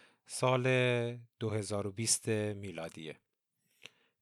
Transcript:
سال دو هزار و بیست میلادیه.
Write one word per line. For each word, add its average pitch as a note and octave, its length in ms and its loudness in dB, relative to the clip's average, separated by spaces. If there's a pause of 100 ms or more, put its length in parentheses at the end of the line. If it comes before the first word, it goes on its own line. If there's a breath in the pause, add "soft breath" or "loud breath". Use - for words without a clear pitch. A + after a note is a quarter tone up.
(260 soft breath)
سال B2+ 380 2 (760)
دو A2 100 0
هزار G2+ 380 0
و G2 40 -6
بیست A2 380 0
میلادیه. F#2+ 840 -4 (1080 loud breath)